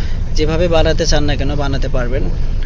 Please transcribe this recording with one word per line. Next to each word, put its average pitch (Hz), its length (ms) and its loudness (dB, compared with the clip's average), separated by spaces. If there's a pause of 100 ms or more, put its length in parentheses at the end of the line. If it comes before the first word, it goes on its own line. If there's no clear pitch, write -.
(360)
যেভাবে 160 320 2
বানাতে 160 380 2
চান 147 180 2
না 143 120 0
কেন, 139 200 -2
বানাতে 139 320 -2
পারবেন। 127 360 -2 (420)